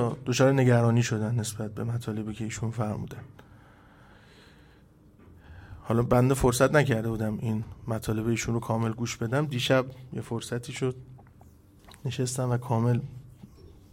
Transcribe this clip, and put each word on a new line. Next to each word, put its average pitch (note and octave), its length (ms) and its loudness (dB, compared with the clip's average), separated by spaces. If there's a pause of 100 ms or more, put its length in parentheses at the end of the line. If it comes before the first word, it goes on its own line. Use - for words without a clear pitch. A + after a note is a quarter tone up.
(260)
دچار C3 280 4
نگرانی A#2+ 500 6
شدن A2 320 0
نسبت G#2+ 380 -4
به G#2+ 100 -6
مطالبی A2 500 -4
که G#2+ 100 -8
ایشون A2+ 280 -4
فرمودن. G#2+ 500 -6 (2500)
حالا A2+ 220 2
بنده B2 300 4
فرصت C3 420 4
نکرده A2+ 340 2
بودم A2 320 -2
این G#2+ 220 -2 (240)
مطالب A2 400 -2
ایشون A#2 260 0
رو A#2 60 0
کامل A2+ 320 0
گوش A2+ 260 -6
بدم. B2+ 280 -2
دیشب C3 400 2 (280)
یه - 80 -6
فرصتی A#2+ 520 -8
شد، B2+ 220 -2 (1080)
نشستم B2+ 440 -2
و A#2+ 80 2
کامل A#2+ 420 2 (920)